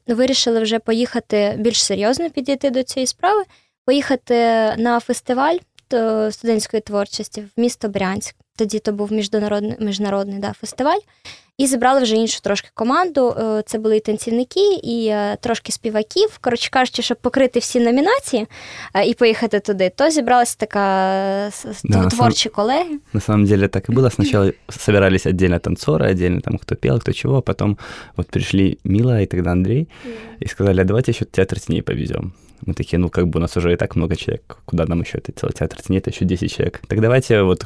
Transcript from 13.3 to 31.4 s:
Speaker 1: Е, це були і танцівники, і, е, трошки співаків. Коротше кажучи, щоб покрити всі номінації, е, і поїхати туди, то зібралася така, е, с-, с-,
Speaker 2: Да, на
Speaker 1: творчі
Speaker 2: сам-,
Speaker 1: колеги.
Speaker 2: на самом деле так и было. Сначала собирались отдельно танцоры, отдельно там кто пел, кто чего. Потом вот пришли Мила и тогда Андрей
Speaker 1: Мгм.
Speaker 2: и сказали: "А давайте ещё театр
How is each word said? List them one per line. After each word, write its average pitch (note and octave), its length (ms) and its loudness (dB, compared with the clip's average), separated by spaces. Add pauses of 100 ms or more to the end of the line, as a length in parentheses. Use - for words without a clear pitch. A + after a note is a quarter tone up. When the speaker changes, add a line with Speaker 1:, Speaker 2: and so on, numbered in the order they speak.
Speaker 1:
Е, G#3+ 280 -2
це A3 120 -6
були A3 180 2
і A3 40 2
танцівники, B3 840 0
і, A#3 240 -2
е, G#3 340 0
трошки - 320 -4
співаків. A3+ 680 -2
Коротше A#3+ 300 -2
кажучи, B3 320 2
щоб A#3 180 -2
покрити B3 380 2
всі A#3+ 220 0
номінації, C4+ 680 2 (480)
е, F#3+ 120 2
і A#3 80 0
поїхати A3 460 2
туди, F#3+ 360 0
то D4+ 140 4
зібралася B3 480 2
така, G3 560 0
е, G3 340 -2
с-, - 220 -12
с-, G#3 140 -12
Speaker 2:
Да, G#2 180 2
на F2+ 80 2
Speaker 1:
творчі A#3 380 2
Speaker 2:
сам-, - 60 -10
Speaker 1:
колеги. D4+ 440 0 (140)
Speaker 2:
на G#2 80 -2
самом G#2 260 4
деле G2+ 220 4
так - 220 -4
и - 20 0
было. B2 180 4
Сначала G2 420 2 (160)
собирались G2 580 2
отдельно F2+ 320 2
танцоры, A2 520 0
отдельно F2+ 300 0
там - 180 -4
кто - 160 -6
пел, C3 260 0
кто - 120 -2
чего. C3 300 0
Потом G2+ 360 -2 (380)
вот - 140 -4
пришли F#2+ 540 0
Мила A2+ 380 2
и F#2 40 2
тогда F2 260 -2
Андрей G#2 360 0 (160)
Speaker 1:
Мгм. A#3 100 -12 (280)
Speaker 2:
и - 60 -6
сказали: G2 320 2
"А F#2 40 4
давайте A2+ 280 2
ещё A2 180 -4
театр - 300 0